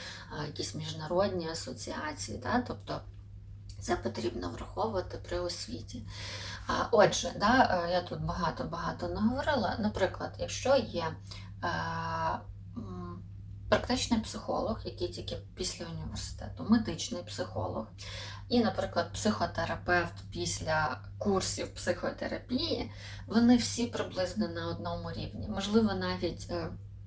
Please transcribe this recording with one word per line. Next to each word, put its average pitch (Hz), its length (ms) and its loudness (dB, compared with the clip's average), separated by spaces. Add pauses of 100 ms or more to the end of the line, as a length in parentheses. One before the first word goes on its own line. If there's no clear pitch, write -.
(300)
а, 151 140 -6
якісь 151 300 -4
міжнародні 175 760 0
асоціації, - 880 -4
да? 240 280 2
Тобто - 340 -6 (800)
це - 160 0
потрібно - 540 -2
враховувати 196 680 -2 (100)
при 175 120 0
освіті. - 680 -6 (580)
А, - 240 2
отже, 214 460 8
да, 208 500 8
е, 175 60 0
я 180 80 6
тут 165 200 -4
багато-багато 165 880 -2
наговорила. 233 720 4
Наприклад, 202 600 2
якщо 247 380 4
є, 170 280 0
е, - 640 -6 (1080)
м, 180 460 -8 (460)
практичний 233 520 2
психолог, 214 640 -2
який - 240 -4
тільки - 280 -6 (180)
після - 320 -4
університету, - 840 -6
медичний 214 540 2
психолог - 640 -4 (640)
і, 240 120 4
наприклад, 190 520 0
психотерапевт 170 1000 2 (160)
після 160 680 0 (180)
курсів 190 560 2
психотерапії, - 1160 -2 (340)
вони 240 300 8
всі 233 300 4
приблизно 185 640 0
на 170 200 -4
одному 170 440 -4
рівні. - 360 -6
Можливо, 202 460 4
навіть, 180 560 -2
е, 170 200 -2 (360)